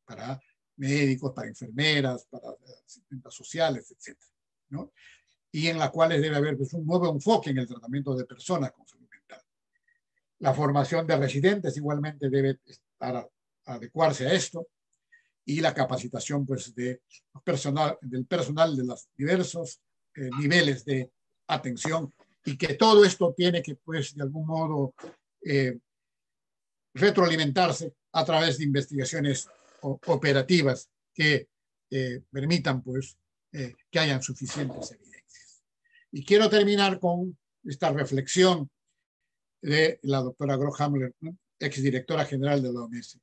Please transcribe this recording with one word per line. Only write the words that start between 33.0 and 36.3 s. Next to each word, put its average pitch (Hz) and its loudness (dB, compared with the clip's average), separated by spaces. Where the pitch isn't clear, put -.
eh, 127 -10
que 165 0
hayan 143 2
suficientes 131 -8
evidencias. - -20
Y 139 -10
quiero 208 8